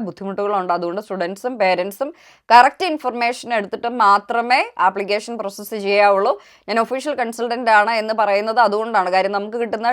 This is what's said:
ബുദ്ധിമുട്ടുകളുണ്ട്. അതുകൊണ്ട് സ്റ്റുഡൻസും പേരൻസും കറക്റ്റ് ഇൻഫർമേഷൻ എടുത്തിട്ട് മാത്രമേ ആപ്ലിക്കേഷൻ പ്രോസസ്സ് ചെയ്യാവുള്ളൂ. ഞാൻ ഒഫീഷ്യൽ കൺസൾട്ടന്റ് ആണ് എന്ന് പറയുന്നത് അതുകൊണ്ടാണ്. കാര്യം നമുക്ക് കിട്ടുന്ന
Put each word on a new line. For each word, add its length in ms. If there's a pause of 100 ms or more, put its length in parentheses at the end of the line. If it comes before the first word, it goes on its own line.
ബുദ്ധിമുട്ടുകളുണ്ട്. 720
അതുകൊണ്ട് 300
സ്റ്റുഡൻസും 560
പേരൻസും 480 (420)
കറക്റ്റ് 400
ഇൻഫർമേഷൻ 680
എടുത്തിട്ട് 320 (140)
മാത്രമേ 560 (280)
ആപ്ലിക്കേഷൻ 520
പ്രോസസ്സ് 360 (100)
ചെയ്യാവുള്ളൂ. 460 (360)
ഞാൻ 160
ഒഫീഷ്യൽ 380
കൺസൾട്ടന്റ് 560
ആണ് 240
എന്ന് 200
പറയുന്നത് 440
അതുകൊണ്ടാണ്. 500
കാര്യം 220
നമുക്ക് 240
കിട്ടുന്ന 300